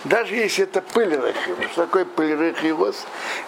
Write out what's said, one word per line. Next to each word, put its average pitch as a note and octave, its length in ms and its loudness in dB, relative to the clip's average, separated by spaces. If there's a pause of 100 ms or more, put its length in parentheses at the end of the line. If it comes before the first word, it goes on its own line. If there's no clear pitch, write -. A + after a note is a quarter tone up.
Даже G3+ 320 2
если G3 280 2
это F#3+ 160 0
пыль G3 340 2
рахилус. - 580 -2
Что E3+ 140 0
такое F#3 180 2
пыль D#3+ 300 0
рахилус? D#3+ 680 0 (440)